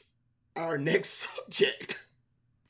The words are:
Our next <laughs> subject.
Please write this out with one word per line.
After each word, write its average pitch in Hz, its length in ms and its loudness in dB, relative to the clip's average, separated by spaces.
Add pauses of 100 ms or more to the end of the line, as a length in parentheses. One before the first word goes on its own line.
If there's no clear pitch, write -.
(560)
Our 165 220 -2
next 147 320 2
<laughs> - 360 -6
subject. - 580 0 (640)